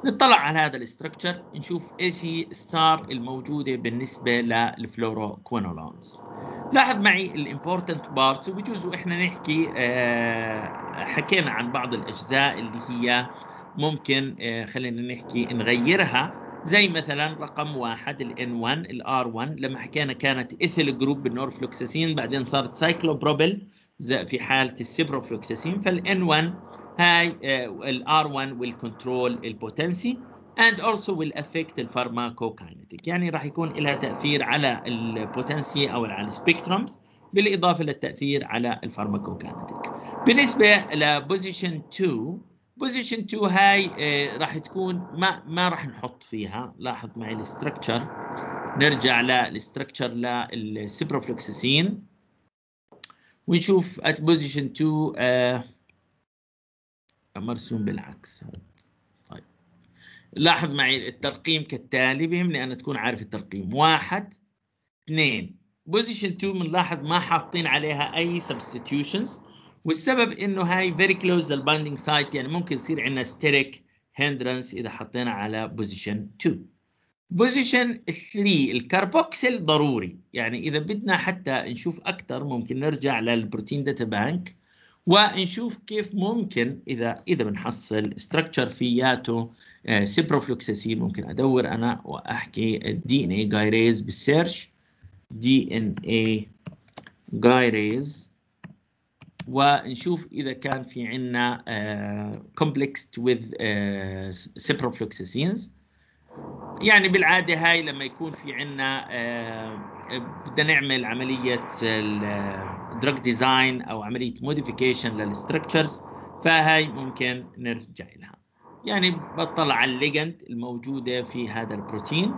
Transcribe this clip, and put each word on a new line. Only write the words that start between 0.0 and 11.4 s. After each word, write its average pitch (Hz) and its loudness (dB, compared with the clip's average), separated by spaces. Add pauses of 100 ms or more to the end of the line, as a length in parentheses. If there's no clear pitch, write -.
نطلع 262 6
على 156 2
هذا 147 2
الاستراكشر، 175 -6 (120)
نشوف 165 -6
ايش 175 0
هي 165 -2
السار 160 2
الموجودة 131 -4
بالنسبة 120 0
للفلوروكوينولونز. 110 -2 (520)
لاحظ 254 6
معي 190 4
الامبورتنت 160 -4
بارتس، 135 4
وبجوز 190 -6
واحنا 180 -2
نحكي، 160 0
آه، 117 0
حكينا 156 0